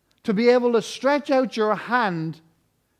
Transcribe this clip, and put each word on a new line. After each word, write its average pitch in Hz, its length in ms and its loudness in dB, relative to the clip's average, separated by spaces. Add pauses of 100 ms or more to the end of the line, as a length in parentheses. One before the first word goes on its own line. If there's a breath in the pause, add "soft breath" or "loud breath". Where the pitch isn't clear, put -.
(240)
to 226 100 -2
be 233 160 4
able 240 240 4
to 220 80 2
stretch 285 480 -2
out 262 260 0
your 214 200 0
hand 175 640 -4 (580)